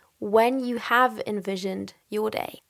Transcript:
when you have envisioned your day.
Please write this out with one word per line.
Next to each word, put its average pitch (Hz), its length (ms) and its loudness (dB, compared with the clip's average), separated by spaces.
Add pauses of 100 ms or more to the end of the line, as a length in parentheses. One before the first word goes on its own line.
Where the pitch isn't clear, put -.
(200)
when 220 400 4
you 247 180 -2
have 240 500 2
envisioned 196 680 -4 (160)
your 214 200 -2
day. - 300 -6 (100)